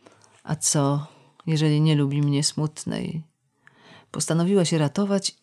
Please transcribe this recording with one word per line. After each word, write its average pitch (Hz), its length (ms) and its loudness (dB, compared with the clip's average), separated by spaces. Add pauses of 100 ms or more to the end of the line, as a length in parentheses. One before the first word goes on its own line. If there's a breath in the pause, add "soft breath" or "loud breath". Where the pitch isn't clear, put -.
(440 soft breath)
"A 151 120 -6
co, 143 520 0 (380 loud breath)
jeżeli 151 360 2
nie 156 140 4
lubi 143 260 0
mnie 143 220 2
smutnej?" - 800 -4 (880 loud breath)
Postanowiła 170 540 0
się 160 120 0
ratować 196 640 -2